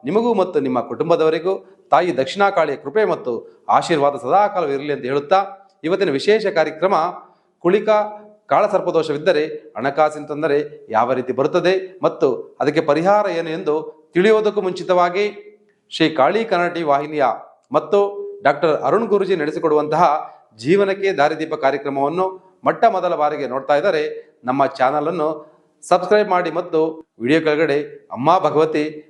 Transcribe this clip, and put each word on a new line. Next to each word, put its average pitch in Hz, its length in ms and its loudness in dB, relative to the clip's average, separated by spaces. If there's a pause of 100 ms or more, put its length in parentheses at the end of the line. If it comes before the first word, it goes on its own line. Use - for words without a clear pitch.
ನಿಮಗೂ 226 300 0
ಮತ್ತು 190 260 0
ನಿಮ್ಮ 151 200 -2
ಕುಟುಂಬದವರಿಗೂ 165 720 0 (360)
ತಾಯಿ 160 260 2
ದಕ್ಷಿಣಾ 190 340 0
ಕಾಳಿಯ 156 260 0
ಕೃಪೆ 143 280 -2
ಮತ್ತು 131 280 -2 (360)
ಆಶೀರ್ವಾದ 139 540 2
ಸದಾಕಾಲ 175 480 0
ಇರಲಿ 143 220 -4
ಅಂತ 127 120 -6
ಹೇಳುತ್ತಾ, 143 360 0 (440)
ಇವತ್ತಿನ 185 260 0
ವಿಶೇಷ 196 360 2
ಕಾರ್ಯಕ್ರಮ 165 500 0 (680)
ಕುಳಿಕ 208 240 2 (580)
ಕಾಳಸರ್ಪದೋಷವಿದ್ದರೆ 156 1300 0
ಹಣಕಾಸಿನ 151 480 0
ತೊಂದರೆ 147 340 -2 (320)
ಯಾವ 120 220 2
ರೀತಿ 127 200 -4
ಬರುತ್ತದೆ 156 400 0 (300)
ಮತ್ತು 160 260 0 (320)
ಅದಕ್ಕೆ 147 300 0
ಪರಿಹಾರ 196 340 2 (140)
ಏನು 165 120 -6
ಎಂದು 156 240 -4 (400)
ತಿಳಿಯುವುದಕ್ಕೂ 214 460 2
ಮುಂಚಿತವಾಗಿ 180 640 0 (680)
ಶ್ರೀ 160 180 2
ಕಾಳಿ 170 340 2
ಕನ್ನಡ 175 280 0
ಟಿ 170 80 -6
ವಿ 160 100 -2
ವಾಹಿನಿಯ 147 340 0 (480)
ಮತ್ತು 156 260 2 (460)
ಡಾಕ್ಟರ್ 147 380 2
ಅರುಣ್ 196 260 0
ಗುರೂಜಿ 190 280 0
ನಡೆಸಿಕೊಡುವಂತಹ 151 680 0 (520)
ಜೀವನಕ್ಕೆ 196 560 0
ದಾರಿದೀಪ 156 420 0
ಕಾರ್ಯಕ್ರಮವನ್ನು 143 720 -2 (380)
ಮೊಟ್ಟ 160 200 2
ಮೊದಲ 180 300 2
ಬಾರಿಗೆ 147 320 -2
ನೋಡ್ತಾ 135 300 0
ಇದ್ದರೆ 151 280 0 (400)
ನಮ್ಮ 135 220 0
ಚಾನಲ್ 143 420 0
ಅನ್ನು 160 200 -2 (540)
ಸಬ್ಸ್ಕ್ರೈಬ್ 190 480 2
ಮಾಡಿ 180 200 2
ಮತ್ತು 165 300 -2 (400)
ವಿಡಿಯೋ 143 200 2
ಕೆಳಗಡೆ 151 380 0 (340)
"ಅಮ್ಮ 147 260 2
ಭಗವತಿ 156 460 0 (260)